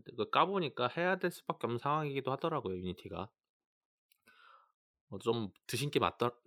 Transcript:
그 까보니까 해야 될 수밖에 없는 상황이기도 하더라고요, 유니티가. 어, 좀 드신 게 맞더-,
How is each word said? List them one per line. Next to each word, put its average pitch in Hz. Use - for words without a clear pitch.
그 107
까보니까 156
해야 180
될 180
수밖에 -
없는 117
상황이기도 139
하더라고요, 135
유니티가. 90
어, 101
좀 117
드신 135
게 147
맞더-, 113